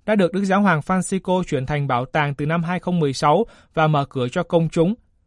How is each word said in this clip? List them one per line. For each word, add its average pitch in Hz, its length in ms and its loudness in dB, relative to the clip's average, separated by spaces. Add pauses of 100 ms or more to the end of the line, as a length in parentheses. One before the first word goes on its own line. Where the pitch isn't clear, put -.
đã 214 80 0
được 185 180 2
Đức 196 120 -2
Giáo 190 180 2
hoàng 175 180 2
Francisco 185 600 -2
chuyển 135 240 -4
thành 143 200 -2
bảo 127 180 0
tàng 143 300 -2
từ 147 120 -4
năm 165 160 0
hai 175 180 -4
không 180 200 -2
mười 143 120 0
sáu 156 340 2 (280)
và 156 120 2
mở 151 180 2
cửa 127 240 -4
cho 175 140 -4
công 165 260 0
chúng. 170 260 0 (320)